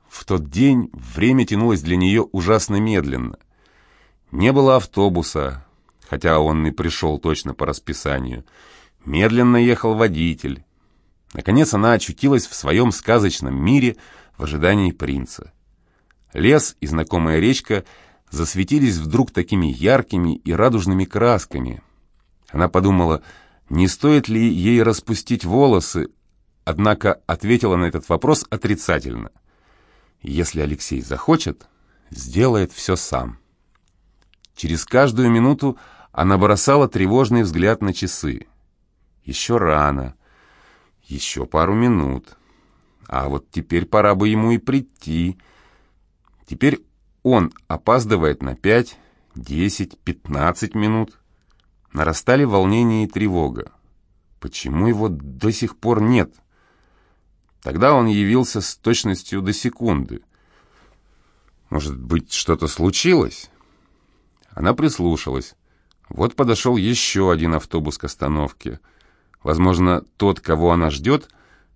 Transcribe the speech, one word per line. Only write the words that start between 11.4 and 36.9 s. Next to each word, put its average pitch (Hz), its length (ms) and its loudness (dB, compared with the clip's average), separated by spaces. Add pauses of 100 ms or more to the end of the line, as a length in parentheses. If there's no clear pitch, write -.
она 110 220 4
очутилась 131 520 0
в - 80 -18
своём 101 380 0
сказочном 98 600 0
мире 113 420 2 (400)
в - 80 -10
ожидании 87 480 0
принца. 67 600 -8 (840)
Лес 143 480 2
и 73 40 -8
знакомая 80 520 0
речка 107 460 0 (460)
засветились 95 680 0
вдруг 78 340 -2
такими 90 360 -2
яркими 87 720 0
и - 160 -6
радужными 95 540 0
красками. 104 760 -2 (680)
Она 85 180 0
подумала, 90 540 2 (480)
не 87 180 2
стоит 147 400 2
ли 110 180 2
ей 110 360 2
распустить 110 640 -2
волосы, 101 600 2 (560)
однако 101 640 0
ответила 101 500 0
на 87 100 0
этот 80 240 -6
вопрос 147 400 0
отрицательно. 73 800 -4 (920)
"Если 78 400 -4
Алексей 73 400 -6
захочет, 73 640 -2 (440)
сделает 90 600 0
всё - 220 -4
сам". 62 440 -6 (1160)
Через 80 300 -6
каждую 123 460 2
минуту 131 480 2 (340)
она 95 240 2
бросала 107 500 4
тревожный 113 560 2